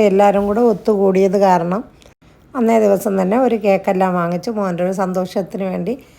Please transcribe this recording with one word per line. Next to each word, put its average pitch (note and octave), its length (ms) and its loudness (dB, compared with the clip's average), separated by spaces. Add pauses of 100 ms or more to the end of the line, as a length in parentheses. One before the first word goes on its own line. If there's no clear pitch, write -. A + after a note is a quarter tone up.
എല്ലാവരും G3+ 400 2
കൂടെ G#3 120 0 (100)
ഒത്തുകൂടിയത് G3 680 0 (100)
കാരണം F3+ 360 0 (720)
അന്നേ A3+ 200 2 (100)
ദിവസം G3+ 340 0
തന്നെ F#3+ 260 0
ഒരു A3+ 200 -2
കേക്കെല്ലാം F#3+ 540 0
വാങ്ങിച്ച് E3+ 380 -4
മോൻ്റെ F3+ 280 -4
ഒരു F#3 160 -4
സന്തോഷത്തിന് F#3 680 -4
വേണ്ടി F#3 240 -6 (240)